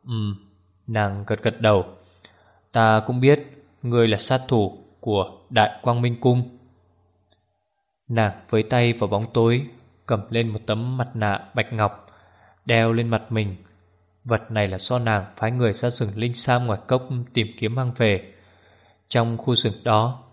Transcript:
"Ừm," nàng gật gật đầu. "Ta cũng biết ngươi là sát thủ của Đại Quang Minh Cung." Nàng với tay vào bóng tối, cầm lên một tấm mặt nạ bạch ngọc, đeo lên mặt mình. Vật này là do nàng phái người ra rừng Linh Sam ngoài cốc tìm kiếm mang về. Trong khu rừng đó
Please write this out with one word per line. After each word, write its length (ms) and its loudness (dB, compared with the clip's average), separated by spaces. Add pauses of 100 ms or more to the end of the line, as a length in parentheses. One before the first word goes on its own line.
"Ừm," 280 -4 (520)
nàng 400 -2
gật 160 -2
gật 180 -2
đầu. 240 4 (840)
"Ta 360 4
cũng 120 -4
biết 200 6 (420)
ngươi 260 2
là 100 2
sát 300 -2
thủ 300 0 (220)
của 380 -2 (120)
Đại 320 2
Quang 200 0
Minh 200 -2
Cung." 360 2 (1500)
Nàng 220 0 (180)
với 140 2
tay 300 2
vào 140 -2
bóng 260 -2
tối, 340 2 (380)
cầm 240 -2
lên 180 0
một 180 -4
tấm 320 -4
mặt 160 -4
nạ 420 -4
bạch 180 -4
ngọc, 340 -2 (580)
đeo 280 2
lên 140 0
mặt 240 -4
mình. 240 -2 (680)
Vật 280 -2
này 160 0
là 100 -6
do 220 -4
nàng 260 0 (100)
phái 160 -2
người 220 2
ra 160 -2
rừng 260 -4
Linh 180 -2
Sam 340 0
ngoài 200 -2
cốc 160 0 (300)
tìm 140 0 (120)
kiếm 160 -2
mang 220 -2
về. 360 0 (760)
Trong 300 0
khu 180 -2
rừng 280 -4
đó 500 0